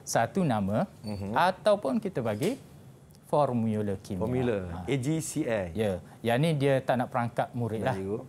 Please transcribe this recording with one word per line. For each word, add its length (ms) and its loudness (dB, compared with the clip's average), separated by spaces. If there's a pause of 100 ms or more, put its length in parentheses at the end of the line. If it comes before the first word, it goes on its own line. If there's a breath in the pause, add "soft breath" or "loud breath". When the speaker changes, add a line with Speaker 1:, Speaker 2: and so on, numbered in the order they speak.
Speaker 1:
Satu 400 0
nama 440 2 (140)
Speaker 2:
Mhm. 320 -6
Speaker 1:
ataupun 640 2
kita 220 -4
bagi 340 0 (720)
formula 720 2
kimia. 240 -6
Speaker 2:
Formula, 360 0 (100)
Speaker 1:
Ha. 160 -8
Speaker 2:
A 120 -2
G 100 -2 (140)
C 220 -4
L. 300 0
Speaker 1:
Ya, 180 0 (320 loud breath)
yang 160 2
ni 160 2
dia 240 4
tak 180 0
nak 140 -2
perangkap 400 -2
murid 320 -4
Speaker 2:
Baik, 60 0
Speaker 1:
lah. 80 0
Speaker 2:
cikgu. 200 -4 (120)